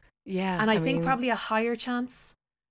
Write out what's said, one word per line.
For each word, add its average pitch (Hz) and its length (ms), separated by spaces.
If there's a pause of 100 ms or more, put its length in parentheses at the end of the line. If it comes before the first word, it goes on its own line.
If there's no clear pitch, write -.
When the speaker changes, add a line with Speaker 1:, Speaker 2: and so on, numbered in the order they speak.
(240)
Speaker 1:
Yeah, 185 360
Speaker 2:
And 220 100
I 214 40
Speaker 1:
I 208 40
Speaker 2:
think - 200
Speaker 1:
mean - 80
Speaker 2:
probably 254 220
a 226 80
higher 226 400
chance 247 560 (380)